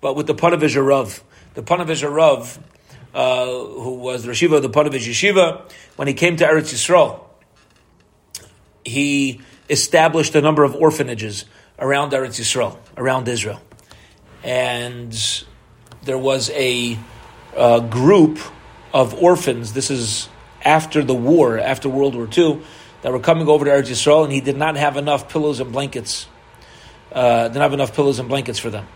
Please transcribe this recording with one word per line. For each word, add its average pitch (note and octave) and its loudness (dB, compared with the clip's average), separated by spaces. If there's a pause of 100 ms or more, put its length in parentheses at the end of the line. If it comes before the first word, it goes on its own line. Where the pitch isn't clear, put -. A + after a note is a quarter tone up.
But C#3 -4
with D3 -6
the D3 0
Ponevezher D3+ 2
Rav, C3+ 0 (320)
the A#2+ -12
Ponevezher D#3 -2
Rav, C#3+ 2 (560)
uh, B2+ 0
who B2+ -10
was B2 -8
the A#2 -10
Rosh A#2+ -4
Yeshiva, D#3 4
the C3 -4
Ponevezher C3+ 0
Yeshiva, F#3 0 (260)
when C#3+ -4
he C#3 -2
came E3+ 0
to D#3+ 2
Eretz D#3 2
Yisrael, D3 2 (1600)
he C#3 -2 (280)
established D3+ 2
a D#3 4
number D3 4
of C3+ 0
orphanages B2 -2 (340)
around C#3 -2
Eretz C3 -4
Yisrael, A2+ -4 (200)
around B2+ -2
Israel. A2 -6 (840)
And B2 -6 (580)
there C3 -4
was C3 -2
a, B2 -2 (580)
uh, A#2 6
group D3 4 (540)
of B2+ 2
orphans, C#3 2
this C3 -4
is A#2 -4 (360)
after D3+ 2
the C3 0
war, B2 4
after B2+ -2
World C3+ 0
War A#2 -6
Two, D#3 2 (400)
that C3 -4
were E3 -2
coming D#3+ 2
over D3+ 4
to C#3+ 2
Eretz C#3 2
Yisrael, D3 4
and C#3 -4
he C#3 -2
did C3 -4
not D3+ -2
have C#3+ -2
enough C#3+ -4
pillows D3+ -2
and B2 -8
blankets. C3 -8 (880)
Uh, A#2 2
didn't B2+ -2
have C#3+ 2
enough C#3 -2
pillows C#3 2
and B2 -8
blankets B2+ -4
for A#2 -8
them. G2+ -12